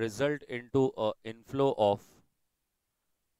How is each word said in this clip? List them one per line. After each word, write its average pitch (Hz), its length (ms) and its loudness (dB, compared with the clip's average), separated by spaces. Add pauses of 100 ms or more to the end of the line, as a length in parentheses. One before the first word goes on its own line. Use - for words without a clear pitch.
result 127 440 -2 (140)
into 123 240 0 (240)
a 104 60 0 (180)
inflow 135 400 -2 (160)
of 101 180 0 (1400)